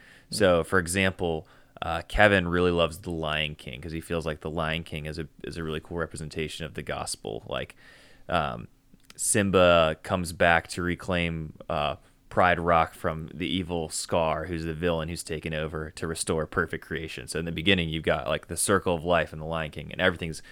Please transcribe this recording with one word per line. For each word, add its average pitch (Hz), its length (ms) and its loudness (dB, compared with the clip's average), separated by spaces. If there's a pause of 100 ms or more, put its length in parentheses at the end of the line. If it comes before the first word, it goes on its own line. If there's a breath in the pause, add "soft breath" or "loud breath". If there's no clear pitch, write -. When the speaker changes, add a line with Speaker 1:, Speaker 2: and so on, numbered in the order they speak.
(300 soft breath)
Speaker 1:
Mm. - 40 -6
Speaker 2:
So, 98 280 6
for 95 160 2
example, 87 680 0 (340 soft breath)
uh, 82 260 -4
Kevin 101 400 6
really 87 240 4
loves 85 280 2
The 90 120 -8
Lion 78 420 -4
King 65 280 -14
'cause 82 100 -10
he 80 100 -6
feels 82 240 -4
like 78 160 -4
The 82 80 -8
Lion 80 340 -2
King 78 220 -10
is 78 140 -8
a, 78 80 -8 (160)
is 85 140 -10
a 82 60 -6
really 78 180 -6
cool 87 160 -10
representation 80 680 -6
of 71 80 -12
the 76 80 -8
gospel. - 680 -8
Like, 65 280 -6 (520 soft breath)
um, 65 400 -2 (500)
Simba 90 840 6
comes 87 300 -4
back 85 360 4
to - 120 -6
reclaim, 85 720 -2 (160)
uh, 73 260 -2 (400 soft breath)
Pride 90 240 6
Rock 82 340 4
from 80 400 -6
the 80 140 -4
evil 85 400 -2
Scar, 80 560 0
who's 82 220 -6
the 82 80 -4
villain 80 340 0
who's 85 160 -8
taken 80 300 -6
over 78 380 -6
to - 140 -10
restore 80 400 -2
perfect 80 380 -2
creation. 78 460 -8
So 82 100 -4
in 85 60 -4
the 85 80 -4
beginning, 85 340 4
you've 80 160 -4
got, 76 240 0
like, 76 200 -2
the 85 100 -8
circle 95 360 2
of 80 120 -2
life 82 260 2
in 78 80 -10
The 78 60 -8
Lion 80 260 -4
King, 78 220 -12
and - 80 -6
everything's 85 400 0 (100)